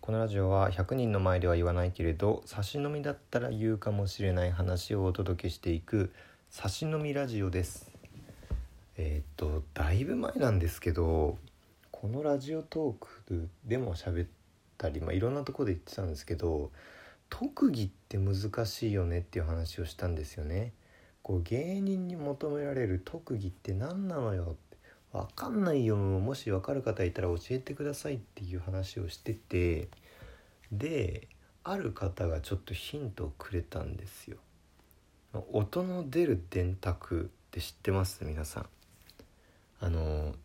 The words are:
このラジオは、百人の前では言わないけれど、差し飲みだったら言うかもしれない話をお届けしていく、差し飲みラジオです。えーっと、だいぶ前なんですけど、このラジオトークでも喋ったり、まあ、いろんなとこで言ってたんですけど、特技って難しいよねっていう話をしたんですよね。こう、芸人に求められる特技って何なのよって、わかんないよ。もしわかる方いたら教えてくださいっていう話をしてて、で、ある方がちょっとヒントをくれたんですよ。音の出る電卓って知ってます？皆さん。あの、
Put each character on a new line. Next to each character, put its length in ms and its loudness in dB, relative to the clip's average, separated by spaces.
こ 100 -4
の 60 2
ラ 100 2
ジ 120 0
オ 100 6
は、 220 6
百 240 0
人 160 4
の 80 4
前 200 6
で 80 4
は 80 6
言 80 4
わ 100 4
な 120 2
い 60 2
け 100 -6
れ 120 2
ど、 340 2
差 160 -4
し 100 -6
飲 180 0
み 120 -2
だ 80 -2
っ 60 -6
た 100 2
ら 120 -2
言 220 2
う 40 0
か 140 -2
も 160 2
し 160 -4
れ 100 4
な 140 4
い 40 2
話 440 0
を 80 2
お 100 2
届 300 0
け 80 0
し 80 -10
て 100 -2
い 100 2
く、 320 2
差 200 -6
し 180 -4
飲 100 0
み 160 -2
ラ 140 0
ジ 160 0
オ 80 2
で 120 2
す。 280 -8
え 240 0
ー 20 -2
っ 40 -6
と、 260 0
だ 180 4
い 120 6
ぶ 100 0
前 220 0
な 120 6
ん 80 6
で 100 4
す 140 -4
け 100 2
ど、 460 4
こ 160 -8
の 160 -2
ラ 160 4
ジ 160 -4
オ 80 -4
ト 360 -2
ー 60 -14
ク 200 -2
で 140 0
も 160 0
喋 320 0
っ 20 -12
た 100 0
り、 100 -4
ま 100 -2
あ、 40 0
い 60 4
ろ 100 2
ん 60 0
な 80 -2
と 100 -6
こ 100 0
で 100 2
言 60 -2
っ 40 -16
て 120 -14
た 60 -4
ん 80 0
で 60 -4
す 100 -12
け 80 -2
ど、 380 0
特 420 2
技 120 0
っ 60 0
て 80 -2
難 480 2
し 240 -2
い 20 2
よ 140 4
ね 140 2
っ 20 -2
て 160 -6
い 60 0
う 20 0
話 360 -2
を 40 -2
し 80 -8
た 140 -4
ん 80 0
で 100 -4
す 80 -14
よ 120 -6
ね。 280 -2
こ 140 -2
う、 80 2
芸 380 -2
人 260 0
に 80 -6
求 340 -2
め 140 0
ら 100 -2
れ 140 2
る 180 0
特 320 -6
技 120 -2
っ 20 -8
て 220 -6
何 340 -2
な 80 -2
の 180 0
よ 100 0
っ 40 -2
て、 180 -8
わ 120 -2
か 120 -6
ん 160 2
な 100 4
い 120 4
よ。 100 6
も 400 2
し 160 -4
わ 100 2
か 120 -2
る 100 0
方 200 2
い 100 2
た 80 -2
ら 80 2
教 80 2
え 80 0
て 140 -8
く 120 -4
だ 80 -2
さ 160 -6
い 60 0
っ 40 -4
て 240 -12
い 140 -6
う 20 -2
話 400 -4
を 80 -4
し 80 -8
て 180 -6
て、 540 2
で、 580 -2
あ 140 -2
る 160 -2
方 340 -2
が 140 0
ち 120 -4
ょ 40 0
っ 20 -2
と 140 -8
ヒ 240 -8
ン 140 -4
ト 160 -6
を 100 -8
く 160 -10
れ 80 0
た 200 -6
ん 140 -6
で 100 -10
す 220 -16
よ。 100 -12
音 300 2
の 260 -2
出 160 4
る 240 2
電 260 2
卓 560 -2
っ 40 -20
て 100 -6
知 100 -8
っ 100 -20
て 100 2
ま 120 4
す？ 220 -4
皆 180 -2
さ 160 -6
ん。 100 -10
あ 100 2
の、 560 0